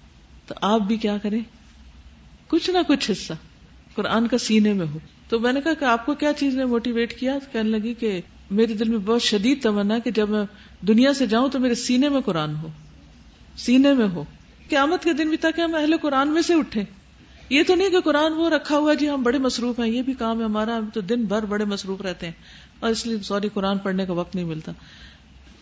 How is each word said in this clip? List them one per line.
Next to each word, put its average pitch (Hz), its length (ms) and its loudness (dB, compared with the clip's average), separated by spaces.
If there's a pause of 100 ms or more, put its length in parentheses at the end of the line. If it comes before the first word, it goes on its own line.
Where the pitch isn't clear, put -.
(460)
تو - 140 -14
آپ 208 200 2
بھی 208 160 0
کیا 208 220 -2
کریں، 208 220 -4 (1080)
کچھ 339 220 0
نہ 370 80 2 (100)
کچھ 285 220 0
حصہ - 220 -6 (600)
قرآن 220 340 0
کا 240 100 2
سینے 214 340 4
میں 185 140 0
ہو۔ 151 120 -8 (300)
تو 233 120 0
میں 247 120 2
نے 277 80 0
کہا 320 140 0
کہ 302 100 -4
آپ 233 220 2
کو 294 80 0
کیا 294 180 0
چیز 277 220 0
نے 262 100 0
موٹیویٹ 233 560 -2
کیا؟ 262 180 -2 (140)
کہنے 220 160 0
لگی 220 260 -2
کہ 208 260 -4 (300)
میرے 220 240 2
دل 220 140 0
میں 226 100 0
بہت 220 240 0
شدید 226 400 0
تمنا 208 320 0
ہے 240 60 0
کہ 240 100 -4
جب 208 180 0
میں 208 160 -2 (360)
دنیا 233 340 4
سے 269 120 0
جاؤں 233 220 2
تو 262 120 -2
میرے 247 140 2
سینے 247 340 2
میں 277 120 0
قرآن 156 360 -4
ہو، 156 120 -10 (880)
سینے 269 360 4
میں 233 160 2
ہو، 165 160 -6 (440)
قیامت 311 360 0
کے 330 80 2
دن 311 160 0
بھی، 311 80 0
تاکہ 320 240 -2
ہم 330 140 0
اہل 311 220 2
قرآن 285 320 0
میں 320 140 2
سے 339 120 2
اٹھیں۔ 220 300 0 (640)
یہ 277 160 4
تو 370 80 4
نہیں 370 160 2
کہ 359 100 4
قرآن 302 320 2
وہ 330 180 0
رکھا 294 280 0
ہوا 302 160 4
جی 294 140 0
ہم 277 140 -2
بڑے 240 160 2
مصروف 247 420 -2
ہیں، 233 80 0
یہ 240 140 0
بھی 262 100 -2
کام 226 260 -2
ہے 233 60 -2
ہمارا، 220 340 -2
ہم 214 160 -4
تو 226 60 -2
دن 226 240 -2
بھر 214 200 -2
بڑے 208 200 -2
مصروف 196 360 -4
رہتے 180 260 -8
ہیں 165 60 -10 (480)
اور 226 100 0
اس 226 160 -2
لیے 226 160 -2
سوری 202 320 -2
قرآن 196 240 0
پڑھنے 190 280 -2
کا 185 60 -4
وقت 170 220 -4
نہیں 180 100 -4
ملتا۔ 160 280 -8 (880)